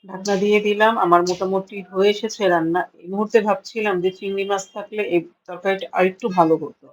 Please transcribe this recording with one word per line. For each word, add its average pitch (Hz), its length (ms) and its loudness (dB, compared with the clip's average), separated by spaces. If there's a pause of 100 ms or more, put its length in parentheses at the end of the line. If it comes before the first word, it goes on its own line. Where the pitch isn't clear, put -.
ঢাকনা 196 300 -4
দিয়ে 208 240 4
দিলাম, 208 380 2
আমার 175 260 6
মোটামুটি 190 600 -2
হয়ে 190 260 2
এসেছে 214 380 -4
রান্না। 170 340 2 (120)
এই - 160 -20
মুহূর্তে 208 320 -2
ভাবছিলাম 208 600 -2
যে 185 100 2
চিংড়ি 196 340 -6
মাছ 196 260 -2
থাকলে 214 300 -8 (120)
এই 170 80 2 (220)
তরকারিটা 190 480 -4
আরেকটু 185 380 0
ভালো 170 280 0
হতো। 147 360 -12